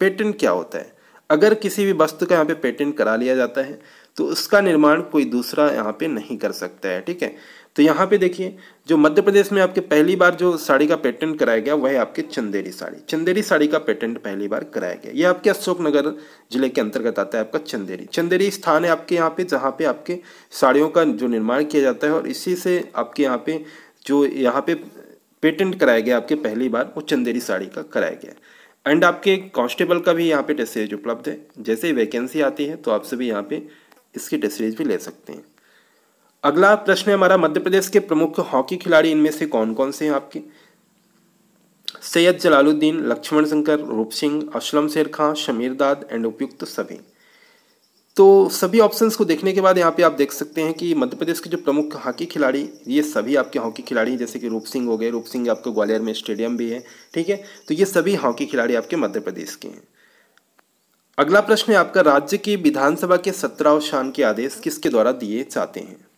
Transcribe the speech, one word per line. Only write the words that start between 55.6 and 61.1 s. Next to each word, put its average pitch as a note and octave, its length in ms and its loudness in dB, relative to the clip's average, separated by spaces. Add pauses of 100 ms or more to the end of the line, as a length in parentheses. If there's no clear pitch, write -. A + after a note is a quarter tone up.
ग्वालियर G#2+ 300 0
में A2 120 -4
स्टेडियम A2+ 440 -6
भी A#2 140 -4
है, B2+ 140 -10 (300)
ठीक E3 140 -4
है। G3+ 140 -4 (260)
तो D#3 60 -4
ये F#3 100 2
सभी F#3+ 300 2
हॉकी C3 320 -2
खिलाड़ी A#2+ 280 0
आपके A2+ 220 -2
मध्य G#2+ 240 -2
प्रदेश G2 360 -10
के - 120 -18
हैं। - 140 -20 (1400)